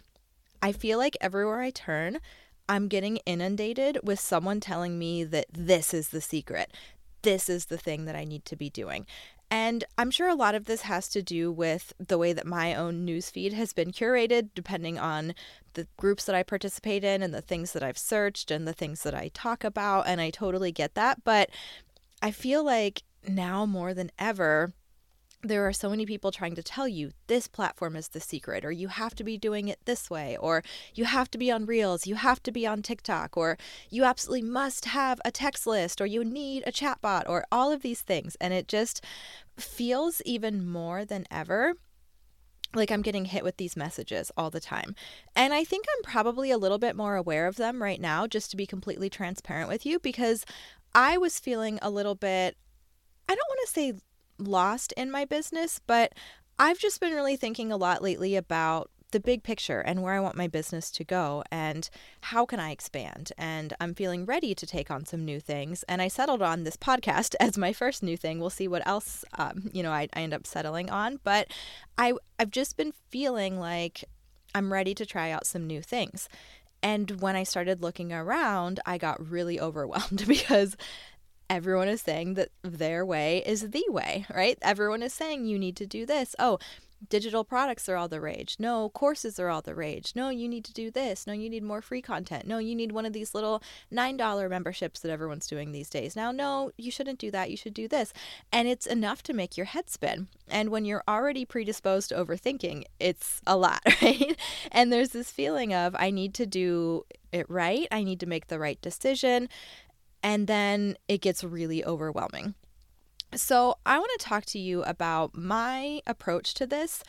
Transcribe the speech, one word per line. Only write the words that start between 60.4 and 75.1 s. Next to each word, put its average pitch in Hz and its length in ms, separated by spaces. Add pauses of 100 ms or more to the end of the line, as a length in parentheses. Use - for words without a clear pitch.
business 160 440
to - 120
go 151 480
and 156 380 (320)
how 233 240
can 240 140
I 160 100
expand. 139 720
And 156 420
I'm 170 140
feeling 180 300
ready 262 280
to 170 140
take 156 240
on 147 140
some 165 200
new 147 140
things. 151 500
And 180 100
I 185 100
settled 254 340
on 165 200
this 156 140
podcast 247 600
<laughs> - 20
as 220 180
my 190 160
first 247 300
new 170 120
thing. 165 240
We'll 175 120
see 190 160
what 175 180
else, - 400 (120)
um, 185 360
you 185 80
know, 165 100
I, 151 220
I 160 80
end 160 120
up - 120
settling 160 460
on. 226 320
But 202 240 (500)
I, 240 160 (240)
I've 220 140
just - 260
been 302 160 (160)
feeling 226 500
like 170 440 (500)
I'm 196 180
ready 190 240
to 208 100
try 160 260